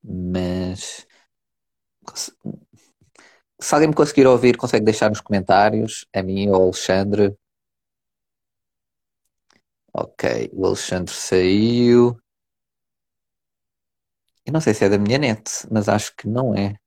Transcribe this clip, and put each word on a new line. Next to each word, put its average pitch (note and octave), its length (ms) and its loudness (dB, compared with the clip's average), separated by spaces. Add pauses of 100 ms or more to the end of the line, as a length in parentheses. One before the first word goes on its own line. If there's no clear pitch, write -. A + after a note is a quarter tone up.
Mas F2+ 1040 -8 (1080)
se, - 180 -14 (1300)
se - 140 -2
alguém D#3 140 4
me D#3 60 -2
conseguir C#3+ 320 4
ouvir, B2 300 6
consegue A2+ 280 -2
deixar G#2+ 260 2
nos G#2 100 -6
comentários, G#2 920 0
a F#2+ 100 -4
mim G2 260 -4
ou F#2+ 80 2
ao F#2 80 4
Alexandre. G2 720 0 (2500)
Ok, - 600 -4
o F#2 140 -4
Alexandre F#2 460 -4
saiu. A#2+ 1040 2 (2250)
Eu C3 80 -8
não D#3 80 0
sei A2 140 0
se - 100 0
é G2 40 4
da G2+ 100 2
minha G#2+ 200 0
net, - 520 -6
mas G#2+ 180 -2
acho G#2 280 -2
que - 100 -14
não A#2 280 -2
é. G2+ 200 -4 (120)